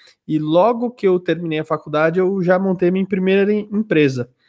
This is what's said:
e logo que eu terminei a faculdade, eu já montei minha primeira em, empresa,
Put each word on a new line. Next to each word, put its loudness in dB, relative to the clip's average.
e -2
logo 0
que -6
eu 2
terminei -4
a -6
faculdade, -2
eu 0
já 2
montei 0
minha 0
primeira 0
em, -4
empresa, 0